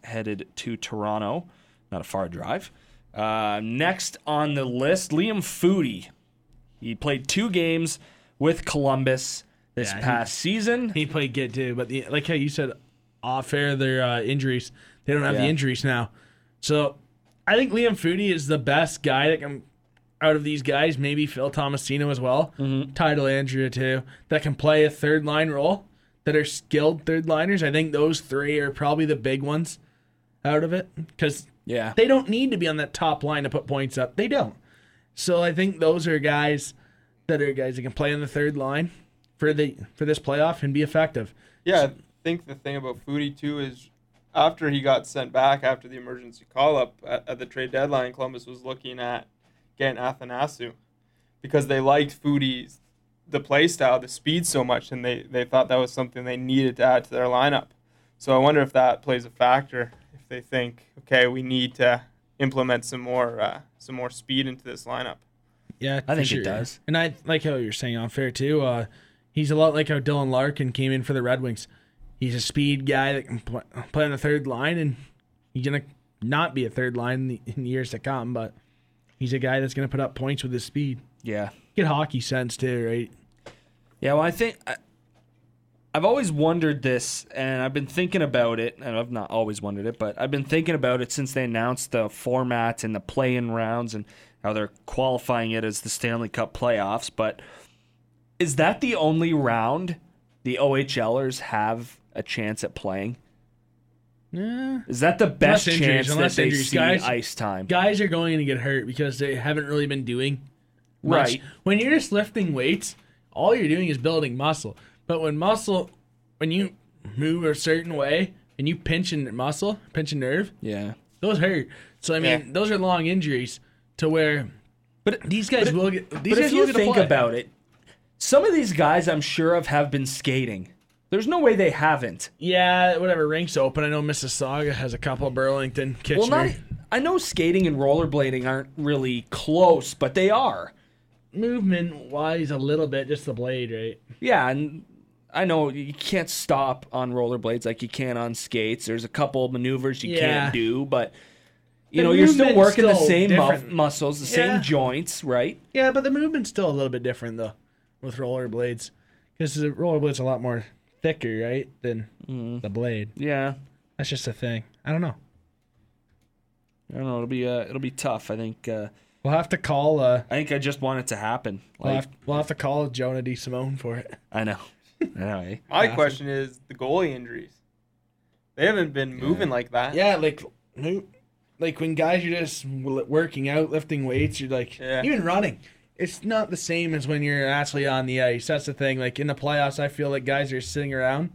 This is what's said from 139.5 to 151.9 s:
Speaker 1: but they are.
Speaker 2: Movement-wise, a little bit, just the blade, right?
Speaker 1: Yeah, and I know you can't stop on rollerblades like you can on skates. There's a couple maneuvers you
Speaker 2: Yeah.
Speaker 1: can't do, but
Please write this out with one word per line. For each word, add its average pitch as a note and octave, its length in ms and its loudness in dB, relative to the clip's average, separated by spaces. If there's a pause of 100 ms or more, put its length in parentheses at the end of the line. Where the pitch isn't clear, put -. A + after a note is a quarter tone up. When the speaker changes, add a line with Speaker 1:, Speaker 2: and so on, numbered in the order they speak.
Speaker 1:
but C3 200 0
they F#3+ 140 6
are. G#3 460 2 (580)
Speaker 2:
Movement-wise, E3 1200 -2
a C#3+ 80 -2
little D3 280 0
bit, C3+ 220 -4
just D3 160 -4
the C#3 80 -6
blade, B2 400 -4
right? A2 260 -8 (220)
Speaker 1:
Yeah, D#3+ 300 2
and D3 340 -4 (480)
I F#3 140 0
know D#3+ 240 2
you C#3+ 240 -8
can't F3 340 -4
stop C3+ 640 0
on B2+ 200 -2
rollerblades A#2+ 520 -2
like A#2 160 -4
you A#2+ 80 -8
can B2+ 300 -4
on A#2 160 -4
skates. A2+ 500 -4
There's A2 200 -4
a A#2 40 -10
couple C3 400 0
maneuvers C3 560 -2
you E3+ 100 -4
Speaker 2:
Yeah. E3 60 2
Speaker 1:
can't C#3+ 320 2
do, A#2+ 320 0
but C3 300 0 (760)